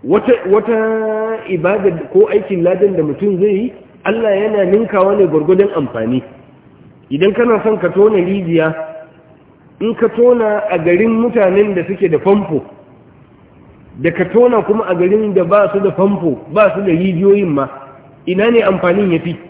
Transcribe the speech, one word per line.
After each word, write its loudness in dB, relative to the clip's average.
Wata, 2
wata 0
ibada 0
ko 4
aikin -2
ladan 2
da 0
mutum -2
zai 2
yi, -4
Allah 0
yana 0
ninkawa 2
ne 4
gwargwadon 2
amfani. -4
Idan 0
kana 0
son 0
ka -2
tona 2
rijiya, 0
in -2
ka -2
tona 2
a -2
garin 2
mutanen 2
da -2
suke -2
da 0
famfo, 0
da 0
ka -2
tona 4
kuma 0
a 0
garin 0
da 4
ba 2
su -2
da 0
famfo, 0
ba 2
su -4
da 0
rijiyoyin 2
ma, -2
ina 0
ne 4
amfanin 0
ya 0
fi? -6